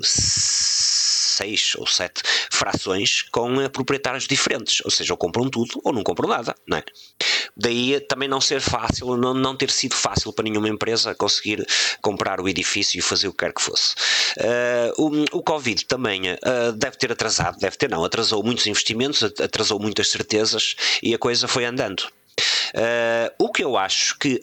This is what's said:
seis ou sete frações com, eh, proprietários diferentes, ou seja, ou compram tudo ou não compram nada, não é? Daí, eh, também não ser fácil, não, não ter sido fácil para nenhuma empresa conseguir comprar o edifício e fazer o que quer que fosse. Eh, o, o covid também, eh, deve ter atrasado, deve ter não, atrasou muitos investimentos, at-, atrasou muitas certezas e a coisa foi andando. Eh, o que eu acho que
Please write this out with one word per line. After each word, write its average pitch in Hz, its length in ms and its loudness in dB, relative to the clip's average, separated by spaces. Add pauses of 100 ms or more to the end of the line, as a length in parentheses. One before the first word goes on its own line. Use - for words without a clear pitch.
seis - 1700 0
ou - 100 -6
sete - 340 -2 (300)
frações 98 800 0
com, 123 300 2
eh, 139 80 0
proprietários 131 580 -2
diferentes, 135 580 0
ou - 60 -2
seja, - 220 0
ou 85 40 -2
compram 117 320 0
tudo 117 340 -2
ou 185 80 2
não 110 120 0
compram 120 260 0
nada, 120 260 -2 (120)
não 85 100 0
é? 73 60 -4 (760)
Daí, 120 380 2
eh, 139 40 0
também 139 280 -2
não 135 140 0
ser 135 200 2
fácil, 123 560 0
não, 127 160 2
não 131 220 0
ter 131 160 -2
sido - 240 0
fácil 107 360 -2
para 113 120 -2
nenhuma 107 260 2
empresa 107 460 0
conseguir 104 500 0 (360)
comprar 98 380 0
o 92 80 0
edifício 95 520 0
e - 20 -2
fazer 98 260 0
o 90 40 -2
que - 80 -6
quer 85 140 -2
que - 80 -4
fosse. - 340 0 (420)
Eh, 120 600 2
o, 151 400 2
o 156 60 -4
covid 131 420 0
também, 101 440 0
eh, 87 80 -2 (380)
deve 127 220 -4
ter 120 140 -2
atrasado, 90 480 0
deve 98 180 -2
ter 139 120 0
não, 82 140 0
atrasou 107 400 0
muitos 113 240 2
investimentos, 117 560 0
at-, - 200 -2
atrasou 104 360 0
muitas 104 300 0
certezas 110 640 0 (280)
e 110 100 2
a 110 40 2
coisa 120 300 0
foi 120 180 0
andando. 120 380 -2 (720)
Eh, 117 640 2
o 208 120 4
que - 120 0
eu 127 140 2
acho - 400 0
que 131 260 0